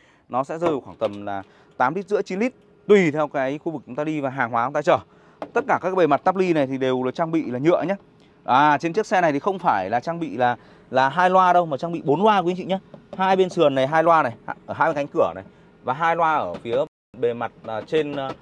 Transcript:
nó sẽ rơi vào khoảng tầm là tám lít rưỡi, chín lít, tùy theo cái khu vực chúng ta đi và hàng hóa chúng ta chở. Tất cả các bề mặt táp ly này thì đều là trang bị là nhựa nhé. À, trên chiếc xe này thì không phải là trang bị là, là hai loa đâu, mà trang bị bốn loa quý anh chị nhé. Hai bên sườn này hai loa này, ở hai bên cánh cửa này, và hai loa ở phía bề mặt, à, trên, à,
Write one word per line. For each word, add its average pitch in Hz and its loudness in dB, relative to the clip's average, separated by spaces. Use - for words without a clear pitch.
nó 127 -4
sẽ 160 -10
rơi 170 0
vào 143 -4
khoảng - -18
tầm 101 -6
là 98 -8
tám 131 0
lít 190 -8
rưỡi, 202 -2
chín 185 -6
lít, 247 -2
tùy 190 6
theo 147 0
cái 139 -4
khu 165 -8
vực 139 -8
chúng 120 -14
ta 147 -4
đi 156 -4
và 135 -4
hàng 127 -2
hóa 120 0
chúng 143 -6
ta 151 -2
chở. 151 4
Tất 240 0
cả 165 2
các 185 -2
bề 180 4
mặt 143 2
táp 185 2
ly 185 0
này 151 0
thì 131 -4
đều 127 -2
là 127 -2
trang 165 -4
bị 160 -2
là 123 -6
nhựa 156 2
nhé. 170 -2
À, 143 4
trên 165 -4
chiếc 208 -2
xe 196 0
này 165 2
thì 143 0
không 196 -4
phải 107 0
là 117 0
trang 170 -6
bị 151 -8
là, 123 0
là 131 2
hai 180 2
loa 185 6
đâu, 175 4
mà 151 -4
trang 170 -6
bị 165 -6
bốn 151 2
loa 214 4
quý 175 0
anh 185 -2
chị 180 -10
nhé. 185 -2
Hai 190 2
bên 185 2
sườn 156 2
này 131 2
hai 160 2
loa 165 6
này, 120 -2
ở 104 -8
hai 147 0
bên 151 -2
cánh 143 -4
cửa 120 0
này, 92 -12
và 120 -4
hai 165 0
loa 160 0
ở 95 -4
phía 117 -6
bề 120 -2
mặt, 117 -8
à, 110 -8
trên, 147 -2
à, 135 -6